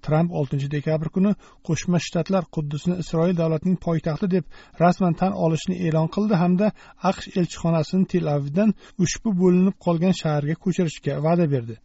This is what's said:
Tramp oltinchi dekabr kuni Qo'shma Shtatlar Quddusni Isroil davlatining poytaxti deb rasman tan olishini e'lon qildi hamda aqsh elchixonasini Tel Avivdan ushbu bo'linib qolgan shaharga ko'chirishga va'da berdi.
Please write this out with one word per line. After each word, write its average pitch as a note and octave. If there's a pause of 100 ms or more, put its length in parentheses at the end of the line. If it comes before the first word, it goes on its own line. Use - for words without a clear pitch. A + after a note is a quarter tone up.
Tramp E3
oltinchi C#3+
dekabr D#3
kuni G3 (320)
Qo'shma F3
Shtatlar F3+
Quddusni D#3
Isroil E3+
davlatining E3
poytaxti E3
deb F3+ (340)
rasman F3
tan F#3+
olishini E3+
e'lon D#3+
qildi G#3+
hamda F3+ (360)
aqsh F#3
elchixonasini E3+
Tel E3
Avivdan D3 (280)
ushbu -
bo'linib F#3
qolgan E3+
shaharga D3
ko'chirishga E3 (100)
va'da E3+
berdi. A#2